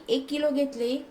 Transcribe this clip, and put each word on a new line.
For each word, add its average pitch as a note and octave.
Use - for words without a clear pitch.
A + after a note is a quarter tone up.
एक C4+
किलो D4
घेतले. C4+